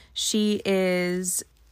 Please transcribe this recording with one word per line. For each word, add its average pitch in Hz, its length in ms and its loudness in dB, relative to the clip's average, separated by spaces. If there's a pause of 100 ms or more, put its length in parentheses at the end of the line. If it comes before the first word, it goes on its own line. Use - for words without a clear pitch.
(120)
She 208 520 0
is 185 800 0 (300)